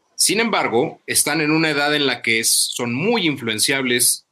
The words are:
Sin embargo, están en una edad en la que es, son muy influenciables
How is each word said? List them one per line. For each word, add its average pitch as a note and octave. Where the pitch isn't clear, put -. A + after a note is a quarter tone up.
Sin -
embargo, E3
están D3+
en D3
una D#3+
edad D3
en D3
la B2
que A2+
es, A2+
son -
muy F#3+
influenciables A#2+